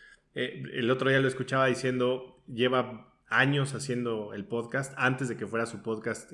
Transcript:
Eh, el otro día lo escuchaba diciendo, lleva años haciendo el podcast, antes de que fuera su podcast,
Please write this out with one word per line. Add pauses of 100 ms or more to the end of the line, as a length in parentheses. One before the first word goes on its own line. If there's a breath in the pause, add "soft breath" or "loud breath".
(340 loud breath)
Eh,
el
otro
día
lo
escuchaba
diciendo, (100)
lleva (140)
años
haciendo
el
podcast,
antes
de
que
fuera
su
podcast,